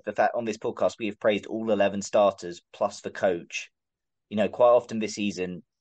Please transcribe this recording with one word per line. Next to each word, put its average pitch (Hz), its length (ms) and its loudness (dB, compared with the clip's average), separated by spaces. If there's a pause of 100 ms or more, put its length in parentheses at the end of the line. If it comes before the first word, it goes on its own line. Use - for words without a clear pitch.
the 104 80 -6
fact 107 220 2
on 117 100 -4
this 110 120 -4
podcast, 104 420 -2
we 113 80 -4
have 101 120 -8
praised 107 280 0
all 110 240 -2
eleven 98 300 2
starters 95 600 0 (100)
plus - 300 -4
the 95 80 -8
coach. - 600 -4 (580)
You 104 80 -6
know, 104 100 2
quite 120 220 4
often 120 300 2
this 107 160 -4
season, 90 480 -4 (180)